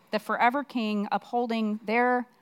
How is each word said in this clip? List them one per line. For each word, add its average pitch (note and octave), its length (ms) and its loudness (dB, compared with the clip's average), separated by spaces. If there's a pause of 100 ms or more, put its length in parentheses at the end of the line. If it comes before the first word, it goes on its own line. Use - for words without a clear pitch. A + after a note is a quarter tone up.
(120)
the G#3+ 80 0
forever A#3+ 440 2
king, G#3+ 480 -2
upholding A3+ 720 -2
their B3 440 2 (140)